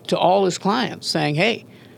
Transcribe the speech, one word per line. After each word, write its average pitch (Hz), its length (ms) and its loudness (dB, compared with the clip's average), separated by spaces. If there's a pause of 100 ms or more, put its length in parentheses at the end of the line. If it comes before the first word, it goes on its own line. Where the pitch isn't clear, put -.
to 180 100 0
all 190 260 4
his 175 140 -2
clients 196 480 -4
saying, 151 260 -2
"Hey, 180 320 0 (320)